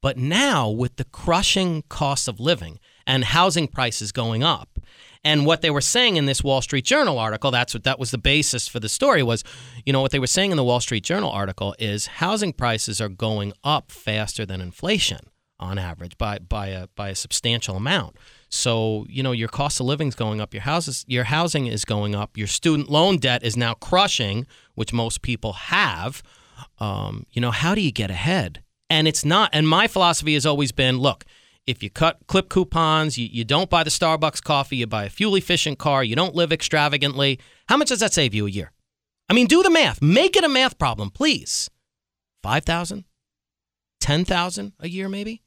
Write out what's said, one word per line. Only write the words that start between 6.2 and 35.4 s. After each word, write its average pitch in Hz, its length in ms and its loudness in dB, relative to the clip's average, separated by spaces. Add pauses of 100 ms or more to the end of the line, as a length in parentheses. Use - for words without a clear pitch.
this 135 180 0
Wall 135 200 2
Street 131 240 -2
Journal 240 320 2
article, 110 320 -2
that's 123 240 0
what, 113 100 -10
that 131 140 0
was 127 120 -6
the 135 60 -4
basis 139 500 2
for - 140 -8
the 110 80 -6
story, 233 340 4
was, 117 220 0 (400)
you 139 80 0
know, 135 80 4
what 135 120 0
they 143 60 0
were 127 80 -2
saying 196 240 0
in 175 60 0
the 139 80 2
Wall 123 160 4
Street 113 240 -4
Journal 185 260 -2
article 98 480 -4
is 104 280 -4
housing 196 480 -2
prices 113 480 -2
are 104 80 -4
going 101 420 -4 (100)
up 147 300 -2
faster 107 540 -4
than 92 160 -8
inflation 151 580 -4 (380)
on 95 200 -6
average 87 380 -10
by, 104 220 -6
by 98 300 -6
a, 92 180 -10 (100)
by 101 140 -8
a 95 40 -8
substantial 113 640 -4
amount. 117 400 -2 (320)
So, 110 640 0
you 131 120 -4
know, 131 100 0
your 113 180 -4
cost 143 280 -2
of 131 60 -2
living's 143 300 -2
going 107 260 -4
up, 107 140 -8
your 104 80 -10
houses, 143 440 -4
your 123 180 0
housing 151 420 0
is 113 180 -4
going 104 300 -2
up, 104 240 -6
your 104 80 -4
student 151 420 0
loan 165 300 4
debt 123 260 0
is 113 140 -2
now 117 160 0
crushing, 131 720 0 (280)
which - 200 -4
most 113 260 -2
people 113 320 -4
have. 127 680 -2 (560)
Um, 101 520 -6
you 117 120 -2
know, 120 80 0
how 139 240 2
do 214 80 0
you 147 100 0
get 104 180 -4
ahead? 98 520 -2 (260)
And 156 180 4
it's - 180 0
not, 180 280 4
and 156 160 4
my 180 180 4
philosophy 170 460 2
has 143 140 2
always 143 260 0
been, 127 260 2
look, 131 280 0 (400)
if 123 160 -4
you 104 80 -8
cut, 160 360 0
clip 190 220 0
coupons, 156 680 2
you, 117 140 -6
you 117 140 -4
don't 151 260 2
buy 165 140 4
the 151 60 -4
Starbucks 160 520 0
coffee, 139 340 0
you 120 100 -2
buy 107 180 -4
a 101 60 -8
fuel-efficient 185 680 0